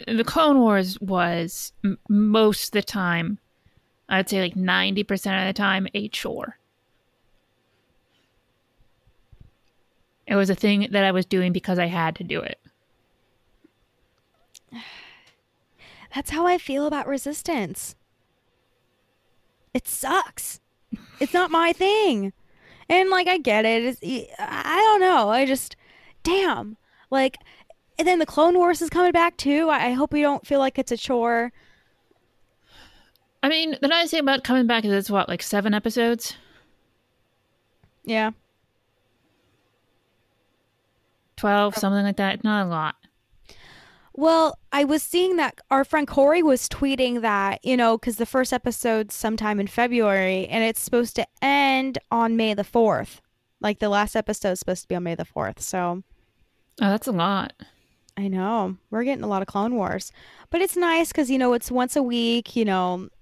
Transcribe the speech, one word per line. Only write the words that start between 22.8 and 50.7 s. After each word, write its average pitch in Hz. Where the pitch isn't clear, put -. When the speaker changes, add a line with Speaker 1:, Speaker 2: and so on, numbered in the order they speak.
Speaker 2:
And, 370
like, 370
I 370
get 220
it. 233
It's, 247
I -
don't 427
know. 320
I 254
just, 262
damn. 277
Like, 262
and 311
then 359
the 302
Clone 339
Wars 349
is 320
coming 359
back, 339
too. 302
I, 262
I 247
hope 269
we 294
don't 285
feel 277
like 269
it's 262
a 233
chore. 233
Speaker 1:
I 262
mean, 320
the 277
nice 339
thing 330
about 269
coming 247
back 226
is 208
it's, 196
what, 196
like, 180
seven 208
episodes? 233
Speaker 2:
Yeah. 220
Speaker 1:
Twelve, 202
Speaker 2:
Oh. -
Speaker 1:
something 202
like 202
that. 196
Not 208
a 175
lot. 156
Speaker 2:
Well, 320
I 285
was 294
seeing 359
that 285
our 277
friend 302
Corey 302
was 269
tweeting 254
that, 202
you 254
know, 233
'cause 226
the 233
first 254
episode's 226
sometime 214
in 202
February, 196
and 226
it's 226